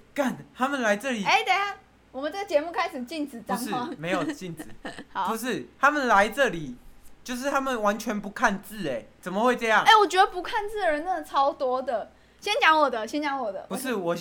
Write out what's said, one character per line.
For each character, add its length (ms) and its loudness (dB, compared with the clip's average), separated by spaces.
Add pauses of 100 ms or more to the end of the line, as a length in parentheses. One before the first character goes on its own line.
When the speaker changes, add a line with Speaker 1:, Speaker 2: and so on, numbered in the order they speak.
(140)
Speaker 1:
干， 200 0 (240)
他 120 0
们 120 -2
来 140 2
这 160 -4
里， 140 -2
Speaker 2:
哎， 180 4
等 100 2
一 60 2
下， 160 -2 (380)
我 80 -8
们 100 -4
这 60 -8
个 80 -6
节 160 2
目 100 -8
开 160 -2
始 160 -8
禁 260 -8
止 120 -16
脏 160 -4
话。 260 -4
Speaker 1:
不 80 -8
是， 60 -12
没 140 -6
有 120 0
禁 320 -8
止。 100 -14 (260)
Speaker 2:
<laughs> 200 -16
好。 160 -2
Speaker 1:
不 80 -2
是， 320 -6 (100)
他 140 6
们 160 0
来 220 6
这 180 2
里， 280 -6 (480)
就 120 -8
是 140 -4
他 100 0
们 220 -2
完 160 2
全 220 -4
不 100 -8
看 320 0
字， 260 -8
哎， 160 -4 (160)
怎 120 -10
么 120 0
会 120 4
这 120 -4
样？ 160 6
Speaker 2:
哎， 120 8
我 100 8
觉 140 2
得 80 8
不 140 -6
看 280 -4
字 100 -6
的 120 2
人 120 -2
真 120 -4
的 80 -6
超 280 0
多 300 -2
的。 300 -6 (280)
先 220 -4
讲 160 8
我 100 6
的， 200 -4
先 120 -4
讲 200 -2
我 120 -4
的。 160 -10
Speaker 1:
不 80 -6
是， 200 -4
我 260 -2